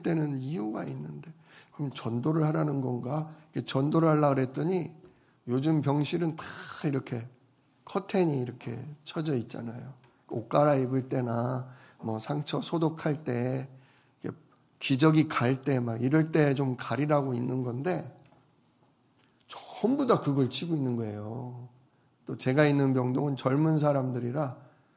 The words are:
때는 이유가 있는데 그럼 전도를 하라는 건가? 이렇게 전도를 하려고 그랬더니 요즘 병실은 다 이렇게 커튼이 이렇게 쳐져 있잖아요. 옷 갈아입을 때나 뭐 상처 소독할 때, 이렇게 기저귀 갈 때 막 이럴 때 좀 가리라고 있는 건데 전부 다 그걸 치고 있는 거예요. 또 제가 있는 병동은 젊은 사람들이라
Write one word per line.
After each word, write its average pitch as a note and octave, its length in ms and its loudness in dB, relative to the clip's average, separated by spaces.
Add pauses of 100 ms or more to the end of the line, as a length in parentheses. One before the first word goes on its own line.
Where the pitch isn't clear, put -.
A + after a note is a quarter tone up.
때는 D3+ 380 0
이유가 F#3+ 440 -4
있는데 D3 460 -10 (420)
그럼 C#3+ 180 -6
전도를 C#3 540 0
하라는 D3+ 360 0
건가? B2+ 480 -4 (240)
이렇게 C3+ 120 -4
전도를 D3+ 420 4
하려고 D3+ 280 6
그랬더니 D3+ 560 -2 (560)
요즘 C#3 340 2
병실은 D3+ 540 0
다 - 100 -12 (400)
이렇게 B2+ 420 -4 (580)
커튼이 F3+ 560 0
이렇게 A#2+ 420 -8 (200)
쳐져 D#3 320 -4
있잖아요. A#2+ 580 -6 (360)
옷 A2+ 200 -6
갈아입을 C3+ 600 4
때나 B2+ 580 -2 (320)
뭐 A2 200 -4
상처 D3 420 -4
소독할 D#3+ 640 -2
때, B2+ 460 -2 (540)
이렇게 - 140 -8 (420)
기저귀 D#3 480 4
갈 C3 360 0
때 C3+ 160 2
막 A#2 220 -2
이럴 D#3 300 2
때 D3 240 4
좀 C3 220 0
가리라고 C#3 560 0
있는 B2+ 300 -2
건데 C#3 540 -4 (1300)
전부 - 600 -2
다 A3 140 6
그걸 C3+ 280 2
치고 E3+ 260 -4
있는 B2+ 200 0
거예요. A#2 720 -8 (580)
또 B2+ 120 -8
제가 C#3 280 4
있는 C#3 280 4
병동은 C3 420 0
젊은 D3+ 440 2
사람들이라 C3 800 0 (400)